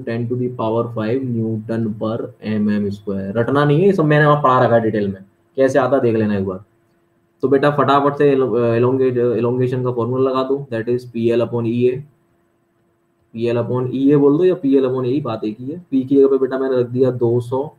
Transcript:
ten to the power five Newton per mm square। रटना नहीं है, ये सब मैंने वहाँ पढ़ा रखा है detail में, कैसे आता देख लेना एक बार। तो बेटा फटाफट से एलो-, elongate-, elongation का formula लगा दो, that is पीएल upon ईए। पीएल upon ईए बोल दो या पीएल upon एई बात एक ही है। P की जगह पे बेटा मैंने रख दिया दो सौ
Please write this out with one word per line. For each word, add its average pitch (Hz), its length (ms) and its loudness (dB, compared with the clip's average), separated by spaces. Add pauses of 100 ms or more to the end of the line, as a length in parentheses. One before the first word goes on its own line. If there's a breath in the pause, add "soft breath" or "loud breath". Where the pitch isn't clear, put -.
ten 117 220 -4
to 123 100 -4
the 123 120 -2 (120)
power 113 220 0 (140)
five 113 280 -2
Newton 113 680 -4 (100)
per 110 240 -4 (160)
mm 104 460 -2
square। 98 500 -6
रटना 139 260 2
नहीं 147 140 2
है, 190 60 4
ये 202 80 4
सब 165 120 0
मैंने 151 200 4
वहाँ 147 180 2
पढ़ा 127 220 4
रखा 113 100 2
है 113 60 4
detail 107 260 -2
में, 95 160 -8 (320)
कैसे 135 240 2
आता 131 200 2
देख 113 160 2
लेना 104 220 0
एक 95 80 -2
बार। 95 180 -6 (800)
तो 135 60 0
बेटा 139 240 2
फटाफट 139 460 2
से 143 140 4
एलो-, 131 220 0
elongate-, 120 880 2
elongation 127 440 -2
का 123 80 -2
formula 127 400 -2
लगा 131 120 -2
दो, 139 300 -4
that 113 160 -4
is 123 140 -2
पीएल 117 380 -2
upon 117 240 -4
ईए। 123 380 0 (1300)
पीएल 117 240 -2
upon 123 340 -2
ईए 135 240 2
बोल 143 220 4
दो 180 80 2
या 185 100 2
पीएल 135 300 2
upon 127 200 -2
एई 135 160 -2
बात 110 220 -6
एक 107 160 -6
ही 127 120 -10
है। 175 200 -14
P 131 120 0
की 135 120 0
जगह 135 120 8
पे 135 100 2
बेटा 131 220 -2
मैंने 131 200 0
रख 120 80 0
दिया 127 240 0
दो 120 280 0
सौ 131 400 -6